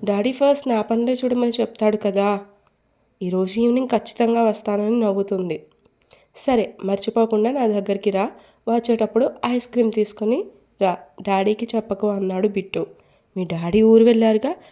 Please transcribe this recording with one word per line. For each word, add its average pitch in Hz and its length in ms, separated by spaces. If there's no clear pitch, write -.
డాడీ 202 280
ఫస్ట్ 277 360
నా 226 140
పనులే 233 300
చూడమని 247 380
చెప్తాడు 220 460
కదా." 202 320
"ఈరోజు 185 400
ఈవినింగ్ 247 280
ఖచ్చితంగా 233 540
వస్తానని" 214 580
నవ్వుతుంది. 196 580
"సరే, 240 300
మర్చిపోకుండా 220 640
నా 262 160
దగ్గరికి 202 440
రా, 190 160
వచ్చేటప్పుడు 226 580
ఐస్ 240 220
క్రీమ్ 226 240
తీసుకొని 214 460
రా, 190 120
డాడీకి 202 440
చెప్పకు" 220 420
అన్నాడు 196 400
బిట్టు. 190 340
"మీ 185 80
డాడీ 175 380
ఊరు 226 220
వెళ్ళారుగా, 226 460